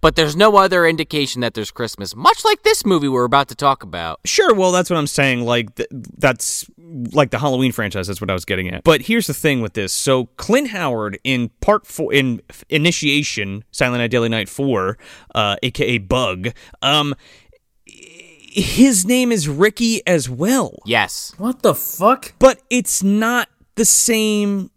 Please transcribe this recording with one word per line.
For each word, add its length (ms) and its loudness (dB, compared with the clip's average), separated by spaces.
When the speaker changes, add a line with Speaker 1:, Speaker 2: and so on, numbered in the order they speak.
Speaker 1:
but 160 2
there's 200 0
no 200 6
other 300 4
indication 560 -2
that 100 -2
there's 180 -6
Christmas, 460 -10
much 300 2
like 160 0
this 240 0
movie 220 2
we're 160 2
about 240 2
to 60 -14
talk 280 0
about. 420 -8
Speaker 2:
Sure. 300 2
Well, 180 2
that's 160 0
what 80 0
I'm 100 -2
saying. 380 0
Like, 300 -2
th-, 180 -8
that's, 720 -4
like, 180 2
the 80 -4
Halloween 340 0
franchise. 340 -6
That's 160 -8
what 80 -4
I 40 0
was 120 -6
getting 80 -2
at. 300 -6
But 180 4
here's 240 -2
the 80 -4
thing 280 -2
with 100 -8
this. 200 -6
So 340 0
Clint 320 -2
Howard 560 -6
in 240 -2
part 280 0
four, 240 -6
in 280 0
Initiation, 1040 -2
Silent 280 -2
Night, 120 -2
Deadly 160 0
Night 200 -4
four, 480 -2
uh, 260 0
A 120 -4
K 120 -2
A 140 -2
Bug, 520 -4
um, 360 0
his 1200 0
name 280 2
is 160 0
Ricky 580 0
as 240 0
well. 460 0
Speaker 1:
Yes. 500 -2
Speaker 3:
What 260 -6
the 120 4
fuck? 640 -2
Speaker 2:
But 320 6
it's 320 -2
not 460 0
the 100 0
same 920 2